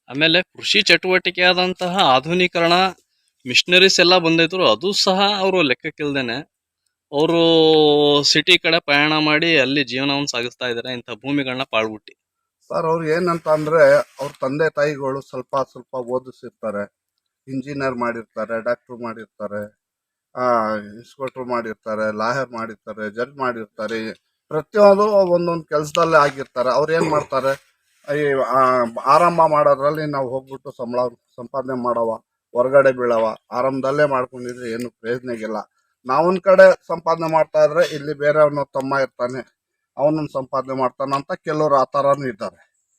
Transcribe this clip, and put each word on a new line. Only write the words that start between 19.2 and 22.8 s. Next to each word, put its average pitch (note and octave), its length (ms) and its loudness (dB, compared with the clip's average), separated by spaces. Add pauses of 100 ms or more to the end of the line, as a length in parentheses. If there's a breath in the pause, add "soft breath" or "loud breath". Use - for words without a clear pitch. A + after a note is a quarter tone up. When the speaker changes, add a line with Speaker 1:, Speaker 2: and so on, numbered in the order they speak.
Speaker 2:
ಆ, A#2+ 420 0
ಇನ್ಸ್‌ಪೆಕ್ಟರ್ A#2+ 680 -14
ಮಾಡಿರ್ತಾರೆ, A2 720 -6
ಲಾಯರ್ B2 320 -4
ಮಾಡಿರ್ತಾರೆ, A2 600 -12